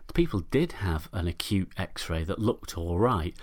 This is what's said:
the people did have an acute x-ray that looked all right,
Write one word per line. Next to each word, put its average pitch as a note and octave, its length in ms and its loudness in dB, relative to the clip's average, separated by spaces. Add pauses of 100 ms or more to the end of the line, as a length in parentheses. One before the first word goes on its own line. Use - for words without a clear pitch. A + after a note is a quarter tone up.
the - 60 -8
people - 360 2
did D#3+ 220 4
have E2 400 -2
an F2 160 -2
acute F#2 500 0
x-ray E2 460 -4
that F2+ 160 -2
looked - 380 0
all E2+ 200 0
right, G2 460 2